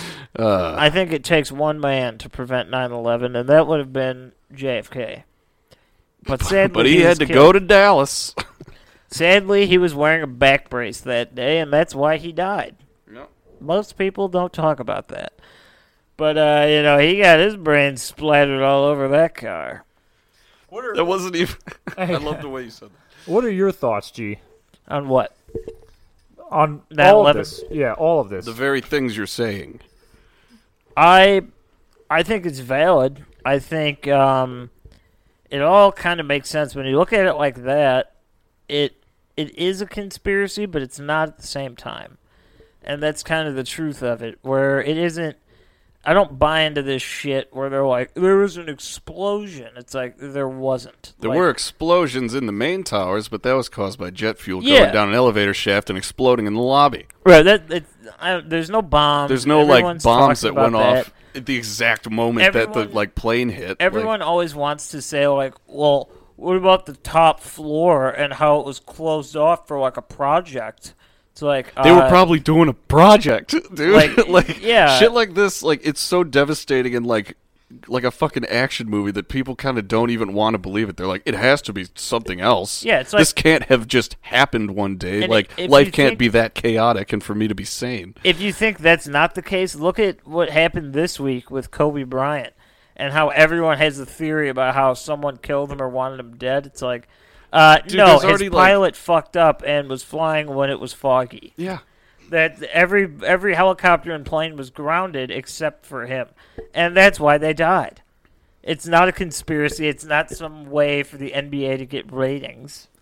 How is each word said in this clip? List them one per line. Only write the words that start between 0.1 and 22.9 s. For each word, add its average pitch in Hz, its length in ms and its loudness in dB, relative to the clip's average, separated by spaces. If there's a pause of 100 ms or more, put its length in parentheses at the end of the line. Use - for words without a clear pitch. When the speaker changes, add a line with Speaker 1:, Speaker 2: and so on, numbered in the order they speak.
Speaker 1:
Uh, 95 400 0
Speaker 2:
I 147 120 2
think 175 240 -2
it 143 100 -6
takes 156 280 0
one 151 280 -4
man 131 400 -4
to 120 100 -18
prevent 123 400 -6
nine 127 220 -4
eleven, 120 460 -4
and 123 100 -4
that 147 200 4
would 156 120 -2
have 131 140 -10
been 127 400 -6 (200)
J 135 260 -6
F 107 100 -12
K. - 340 -12 (1000)
But 131 200 -6
Speaker 1:
<laughs> - 0 -
Speaker 2:
sadly, 196 300 0
Speaker 1:
but 113 120 2
he 151 120 6
Speaker 2:
he 175 40 6
Speaker 1:
had 170 100 6
Speaker 2:
was 165 80 2
Speaker 1:
to 151 80 0
go 127 60 -4
Speaker 2:
killed. 147 200 10
Speaker 1:
to 196 80 4
Dallas. 190 760 4 (360)
<laughs> - 360 -20
Speaker 2:
Sadly, 196 580 2
he 180 120 4
was 180 180 2
wearing 156 280 0
a 147 40 -8
back 135 420 2
brace 120 320 -8
that 120 340 -6
day, 135 240 -2
and 147 120 -6
that's 156 240 0
why 147 220 0
he 165 140 -14
died. 175 440 -6 (380)
Speaker 1:
Yep. 123 160 -20 (300)
Speaker 2:
Most 175 380 -6
people 196 320 -4
don't 180 240 -4
talk 156 260 -2
about 110 300 -10
that. - 240 -14 (840)
But, 156 220 0
uh, 151 320 4
you 151 120 4
know, 147 160 4
he 156 200 4
got 175 220 6
his 202 180 0
brains 147 440 0
splattered 143 600 0
all 139 240 2
over 143 240 -2
that 156 260 2
car. 80 480 -12 (840)
Speaker 3:
What 233 160 -14
are 220 100 -8
Speaker 1:
That 165 100 0
wasn't 185 300 -4
even, 170 200 -4 (200)
<laughs> - 220 -16
I 185 80 -6
Speaker 3:
Hey. 175 120 -2
Speaker 1:
love 151 240 -8
the 151 60 -12
way 131 160 -12
you 117 60 -18
said 107 200 -20
that. - 400 -20